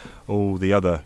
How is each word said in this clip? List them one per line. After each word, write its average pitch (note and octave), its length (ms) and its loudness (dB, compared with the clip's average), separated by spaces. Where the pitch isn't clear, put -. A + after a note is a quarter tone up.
all G2+ 300 0
the F#2+ 160 0
other F2+ 340 2